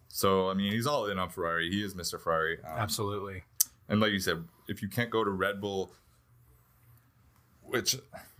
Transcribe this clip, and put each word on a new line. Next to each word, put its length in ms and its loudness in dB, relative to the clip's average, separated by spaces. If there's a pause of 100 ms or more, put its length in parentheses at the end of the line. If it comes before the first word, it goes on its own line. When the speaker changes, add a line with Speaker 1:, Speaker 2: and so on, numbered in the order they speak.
Speaker 1:
So, 420 4
I 40 0
mean, 180 0
he's 160 0
all 180 0
in 140 -2
on 80 -2
Ferrari. 420 0
He 140 2
is 100 -6
Mister 240 -6
Ferrari. 460 2
Um, 140 -8
Speaker 2:
Absolutely. 640 -2 (440)
Speaker 1:
and 120 4
like 120 4
you 80 2
said, 220 0 (240)
if 160 -8
you 60 -4
can't 220 -2
go 140 2
to 60 0
Red 300 0
Bull, 320 -2 (1700)
which 340 0 (440)